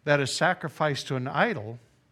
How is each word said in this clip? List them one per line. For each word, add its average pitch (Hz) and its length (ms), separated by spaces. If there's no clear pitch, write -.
that 147 160
is 131 120
sacrificed 156 760
to 139 80
an 127 120
idol, 139 520